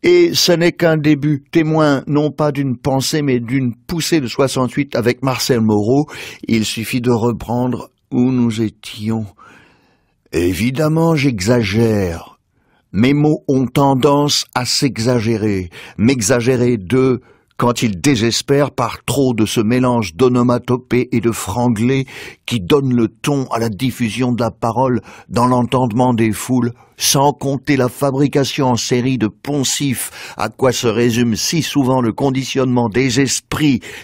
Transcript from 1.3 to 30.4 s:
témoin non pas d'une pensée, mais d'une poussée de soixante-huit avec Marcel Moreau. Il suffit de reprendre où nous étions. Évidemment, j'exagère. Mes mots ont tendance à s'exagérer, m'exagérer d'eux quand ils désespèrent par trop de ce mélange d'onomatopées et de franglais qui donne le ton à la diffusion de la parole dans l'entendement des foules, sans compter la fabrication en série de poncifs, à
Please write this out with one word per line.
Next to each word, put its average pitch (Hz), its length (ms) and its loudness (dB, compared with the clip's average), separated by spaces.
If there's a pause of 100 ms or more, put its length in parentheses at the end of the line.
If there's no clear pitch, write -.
témoin 156 560 2
non 147 240 0
pas 147 220 -2
d'une 131 260 -2
pensée, 135 420 -2
mais 135 180 0
d'une 120 360 -2 (120)
poussée 165 360 0
de 120 60 -4
soixante-huit 135 680 -2
avec 120 260 0
Marcel 127 380 0
Moreau. 110 460 2 (420)
Il 113 160 2
suffit 113 380 -6
de 120 80 0
reprendre 120 800 -2 (200)
où 127 200 2
nous 117 320 0
étions. 110 640 -6 (1040)
Évidemment, 135 840 0
j'exagère. 110 1200 0 (540)
Mes 120 200 2
mots 147 340 2
ont 135 200 0
tendance 143 880 2
à 123 100 -2
s'exagérer, 110 1040 0 (300)
m'exagérer 123 800 2
d'eux 123 420 0 (380)
quand 120 220 0
ils 104 180 -2
désespèrent 131 720 0
par - 360 -4
trop 135 260 0
de 110 140 2
ce 120 160 -2
mélange 117 520 0
d'onomatopées 123 1000 0
et 117 100 0
de 117 100 2
franglais 120 720 -2 (400)
qui 120 160 -4
donne 131 340 2
le 117 140 2
ton 139 380 -2
à 120 120 -4
la 113 120 -2
diffusion 120 640 -2
de 117 100 -2
la 113 80 0
parole 120 500 -2 (300)
dans 120 160 0
l'entendement 123 680 2
des 110 200 2
foules, 120 400 -2 (260)
sans 143 340 2
compter 139 460 -2
la 123 100 2
fabrication 139 800 0
en 123 100 2
série 127 400 0
de 107 120 0
poncifs, - 1080 -4
à 110 140 -4